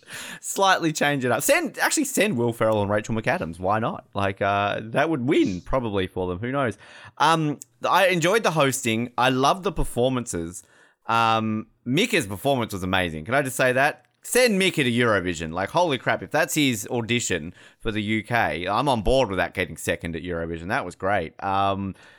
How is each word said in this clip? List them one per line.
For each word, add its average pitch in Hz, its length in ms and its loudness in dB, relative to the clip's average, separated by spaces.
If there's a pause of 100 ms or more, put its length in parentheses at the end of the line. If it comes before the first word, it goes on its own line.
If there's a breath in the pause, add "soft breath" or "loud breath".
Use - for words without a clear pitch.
(400 loud breath)
slightly 180 520 2
change 143 320 0
it 120 80 4
up. 120 100 2
Send, 294 360 2
actually 311 260 0
send 196 320 0
Will 117 160 2
Ferrell 110 300 2
and 98 80 0
Rachel 110 240 0
McAdams. 110 440 -2
Why 95 200 2
not? 123 340 -4
Like, 101 300 -2
uh, 101 400 0
that 127 260 -2
would 135 180 -2
win 135 340 2
probably 101 460 -2
for 90 220 -4
them. 87 120 -6
Who 120 120 -6
knows? 135 240 -2 (420 loud breath)
Um, 151 400 2 (300)
I 180 200 4
enjoyed 185 340 2
the 214 100 2
hosting. 123 640 0
I 127 140 4
loved 143 340 2
the 196 80 -2
performances. 120 920 -2 (440 soft breath)
Um, 113 640 0 (160)
Mika's 147 420 2
performance 117 460 -2
was 92 100 -6
amazing. 90 420 0
Can 117 100 -4
I 147 80 2
just 131 140 -8
say 127 160 2
that? 139 320 0 (180)
Send 240 360 2
Mika 180 260 2
to 123 60 2
Eurovision. 90 600 2
Like, 95 180 -2
holy 160 280 2
crap, 110 240 -2
if 92 80 -12
that's 160 240 0
his 127 360 0
audition 107 640 -2 (260 soft breath)
for 117 100 -6
the 107 120 -4
U 107 200 -2
K, 87 460 -2
I'm 123 200 0
on 117 140 0
board 123 260 2
with 95 100 -2
that 85 160 -2
getting 82 220 -4
second 85 380 -6
at 80 80 -8
Eurovision. 82 460 -6
That 120 160 -4
was 87 100 -12
great. 95 480 -4
Um, 98 540 -2 (220 soft breath)